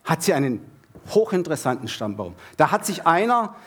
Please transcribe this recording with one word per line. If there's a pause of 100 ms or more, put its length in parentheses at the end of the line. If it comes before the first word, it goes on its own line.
hat
sie
einen (460)
hochinteressanten
Stammbaum. (220)
Da
hat
sich
einer, (120)